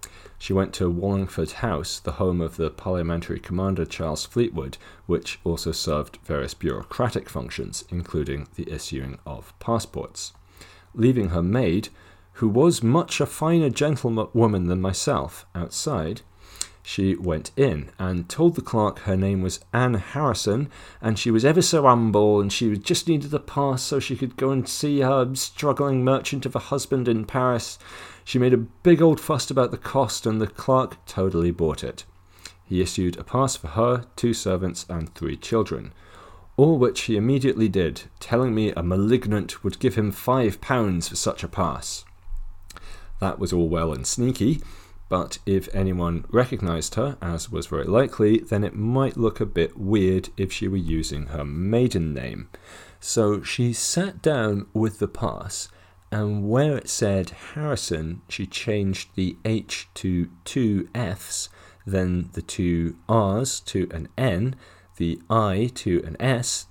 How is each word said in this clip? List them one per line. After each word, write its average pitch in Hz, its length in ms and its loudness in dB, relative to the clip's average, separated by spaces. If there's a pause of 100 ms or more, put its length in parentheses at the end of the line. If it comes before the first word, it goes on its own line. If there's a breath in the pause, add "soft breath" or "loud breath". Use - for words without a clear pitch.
(400 loud breath)
She - 120 -6
went 95 220 2
to 92 160 0
Wallingford 92 640 0
House, 87 480 -4
the 85 140 -6
home 90 280 0
of 80 160 -4
the 80 140 -2
parliamentary 85 680 -4
commander 90 460 -2
Charles 78 400 -6
Fleetwood, 80 540 -2 (260 loud breath)
which - 380 -2
also 82 280 -2
served 76 540 -4
various 71 300 -4
bureaucratic 87 760 -4
functions, - 600 -8
including 76 640 -4
the - 120 -8
issuing 67 600 -8
of - 320 -14
passports. - 720 -6 (640 loud breath)
Leaving 113 340 4
her 85 140 0
maid, 101 460 2 (480 soft breath)
who 110 120 2
was 151 320 4
much 151 400 2
a 139 60 2
finer 160 420 2
gentlewoman 113 960 2
than 90 160 2
myself, 95 720 -2
outside, 87 680 -4 (640 loud breath)
she 95 300 2
went 80 400 -2
in 95 420 2
and 90 300 -2
told 170 280 2
the - 60 -2
clerk 107 380 0
her 98 160 0
name 95 260 2
was 92 300 -4
Anne 123 220 2
Harrison, 123 760 0 (320 loud breath)
and 110 160 0
she 120 140 0
was 113 140 4
ever 160 160 6
so 160 220 4
humble, 107 580 6
and 101 100 0
she 107 260 0
just - 300 -2
needed 143 260 0
a 151 60 -2
pass 139 420 -2
so 139 200 -2
she 123 160 -4
could 127 180 -4
go 131 160 0
and 131 160 0
see 147 320 0
her 131 340 4
struggling 135 680 2
merchant 131 420 2
of 123 120 -4
a - 20 -2
husband 131 480 0
in 110 160 2
Paris. 127 560 -2 (460 loud breath)
She - 120 -2
made 127 160 6
a 127 40 8
big 160 440 4
old 160 200 8
fuss - 280 -2
about 131 220 2
the - 60 -6
cost, - 480 -2
and 110 160 2
the 107 60 2
clerk - 580 0
totally 87 460 2
bought 80 340 0
it. - 180 -10 (640 loud breath)
He 92 160 0
issued 90 340 0
a - 80 -12
pass 131 320 0
for 76 140 -10
her, 120 360 0 (120)
two 120 160 0
servants, 92 560 -2
and 82 260 -6
three 73 220 -6
children, 80 560 -2 (640 loud breath)
all 151 200 6
which 123 260 2
he 113 120 0
immediately 113 540 2
did, 87 340 0 (160)
telling 123 340 2
me 107 200 2
a 82 100 -2
malignant 104 800 2
would 95 160 -2
give 127 160 2
him 107 160 2
five 123 480 0
pounds 101 480 0
for - 80 -10
such - 300 -2
a - 20 -8
pass. - 560 -4 (1200 loud breath)
That - 180 -2
was 90 140 -2
all 85 160 4
well 82 240 0
and 64 120 -6
sneaky, 123 560 0 (480 loud breath)
but - 360 -2
if 95 300 2
anyone 90 540 0
recognised 98 640 0
her, 131 260 -2
as 82 300 -6
was 80 160 -6
very 71 160 -4
likely, 110 560 0
then 104 240 -2
it - 100 -6
might 123 420 0
look 110 240 0
a - 60 -2
bit - 320 -2
weird 95 600 2
if 98 140 -4
she 98 160 -4
were 95 100 -2
using 80 500 -2
her 73 180 -6
maiden 90 680 0
name. 64 340 -10 (500 loud breath)
So 104 440 0
she 120 300 0
sat - 500 -2
down 110 500 2
with 110 240 0
the 101 100 -2
pass, - 600 -8 (440 soft breath)
and 104 380 -2
where 139 280 2
it - 120 -8
said 98 400 0
Harrison, 92 960 -6
she 98 200 -6
changed 101 640 -2
the 92 320 -2
H 110 500 -2
to 90 340 0 (160)
two 107 500 2
Fs, - 540 -6 (360 loud breath)
then 90 480 0
the - 80 -6
two 85 540 0 (120)
Rs 110 540 2
to 92 300 -2
an 80 160 -8 (100)
N, 120 380 0 (420 loud breath)
the 85 320 -2
I 107 460 2
to 87 320 0
an 80 120 -10
S, 127 500 -2